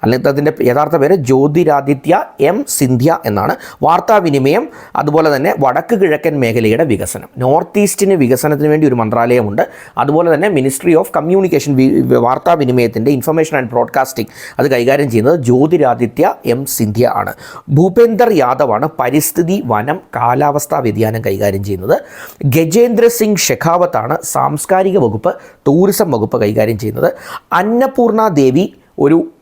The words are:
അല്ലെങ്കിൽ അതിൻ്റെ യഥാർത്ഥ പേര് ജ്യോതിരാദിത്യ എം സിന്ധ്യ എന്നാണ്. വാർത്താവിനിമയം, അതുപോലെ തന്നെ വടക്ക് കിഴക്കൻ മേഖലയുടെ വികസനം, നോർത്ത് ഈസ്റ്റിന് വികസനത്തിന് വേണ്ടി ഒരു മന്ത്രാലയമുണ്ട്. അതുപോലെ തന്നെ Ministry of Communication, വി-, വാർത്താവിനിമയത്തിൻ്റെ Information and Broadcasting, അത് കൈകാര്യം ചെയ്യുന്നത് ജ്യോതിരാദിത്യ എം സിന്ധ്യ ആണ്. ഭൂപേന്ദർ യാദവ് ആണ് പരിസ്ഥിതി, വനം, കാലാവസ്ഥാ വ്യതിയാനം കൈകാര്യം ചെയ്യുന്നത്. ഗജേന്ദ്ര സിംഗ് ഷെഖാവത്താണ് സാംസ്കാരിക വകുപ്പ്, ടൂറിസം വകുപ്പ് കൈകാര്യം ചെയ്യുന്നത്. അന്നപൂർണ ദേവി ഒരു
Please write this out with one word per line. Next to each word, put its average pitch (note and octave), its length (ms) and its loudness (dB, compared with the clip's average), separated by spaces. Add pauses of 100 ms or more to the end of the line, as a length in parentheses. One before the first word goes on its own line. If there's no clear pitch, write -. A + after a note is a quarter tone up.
അല്ലെങ്കിൽ B2+ 260 0
അതിൻ്റെ C#3+ 320 0
യഥാർത്ഥ D3 360 0
പേര് D3+ 180 2
ജ്യോതിരാദിത്യ C#3+ 1080 0 (180)
എം G3 260 0
സിന്ധ്യ B2+ 580 0
എന്നാണ്. G#2 300 -2 (280)
വാർത്താവിനിമയം, E3 880 2 (260)
അതുപോലെ D3 400 0
തന്നെ C3 240 -2
വടക്ക് D3+ 420 0
കിഴക്കൻ D3+ 380 0
മേഖലയുടെ A#2 440 0
വികസനം, G2+ 440 -2 (100)
നോർത്ത് D3+ 420 0
ഈസ്റ്റിന് G3 340 0
വികസനത്തിന് D3 540 0
വേണ്ടി D3+ 200 2
ഒരു B2+ 80 2
മന്ത്രാലയമുണ്ട്. A#2 760 0 (280)
അതുപോലെ D#3 360 2
തന്നെ E3 160 0
Ministry C#3+ 460 0
of C#3+ 100 2 (140)
Communication, E3 560 0
വി-, C3 400 2
വാർത്താവിനിമയത്തിൻ്റെ B2 960 0
Information D#3 480 -2
and B2 100 -6
Broadcasting, A#2+ 600 -4 (300)
അത് C3+ 120 0
കൈകാര്യം C3+ 400 0
ചെയ്യുന്നത് A#2+ 280 2
ജ്യോതിരാദിത്യ C3 960 2 (120)
എം C3 200 -2
സിന്ധ്യ A2 420 -2
ആണ്. G2+ 260 -4 (360)
ഭൂപേന്ദർ G#3 640 2
യാദവ് C3 400 0
ആണ് B2+ 180 0 (100)
പരിസ്ഥിതി, D#3 680 -2
വനം, A#2+ 340 -2 (160)
കാലാവസ്ഥാ C#3+ 640 -2
വ്യതിയാനം A2 460 -2
കൈകാര്യം G2 380 -2
ചെയ്യുന്നത്. G2 380 -2 (440)
ഗജേന്ദ്ര G3 640 2
സിംഗ് G#3+ 300 0
ഷെഖാവത്താണ് D#3+ 840 -2
സാംസ്കാരിക F3+ 760 -2
വകുപ്പ്, A#2 380 -2 (320)
ടൂറിസം F3+ 440 2
വകുപ്പ് A#2 300 -2
കൈകാര്യം A2 360 0
ചെയ്യുന്നത്. A2 360 -2 (400)
അന്നപൂർണ A3+ 720 0
ദേവി D3+ 460 2 (260)
ഒരു D3+ 280 2 (140)